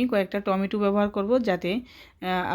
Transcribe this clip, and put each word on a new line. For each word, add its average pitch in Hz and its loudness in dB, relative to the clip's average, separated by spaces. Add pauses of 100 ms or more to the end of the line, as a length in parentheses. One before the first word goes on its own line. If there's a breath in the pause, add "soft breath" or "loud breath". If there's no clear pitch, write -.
কয়েকটা 202 0
টমেটো 196 0
ব্যবহার 202 2
করব, 202 -2
যাতে, 180 0
আহ, 185 -6